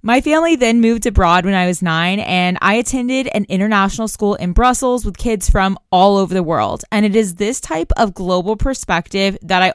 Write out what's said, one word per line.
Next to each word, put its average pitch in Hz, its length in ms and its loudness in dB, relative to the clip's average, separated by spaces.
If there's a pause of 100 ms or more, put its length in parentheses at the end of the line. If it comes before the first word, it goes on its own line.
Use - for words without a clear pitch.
My 233 160 2
family 320 360 2
then 240 240 2
moved 226 260 2
abroad 180 380 2
when 196 100 0
I 180 140 2
was 180 120 -2
nine, 175 380 0
and 180 420 -2
I 196 140 2
attended 254 540 -2
an 208 200 -2
international 202 600 0
school 208 260 -2
in 180 180 -4
Brussels 247 520 2
with 202 120 -6
kids 220 320 -2
from 196 300 2 (140)
all 196 240 4
over 190 180 0
the 185 80 0
world. 151 480 -2
And 208 160 2
it 202 80 0
is 202 220 0
this 208 240 -4
type 320 360 -4
of 214 160 0
global 185 440 -2
perspective 196 840 -4
that 185 200 0
I 185 120 2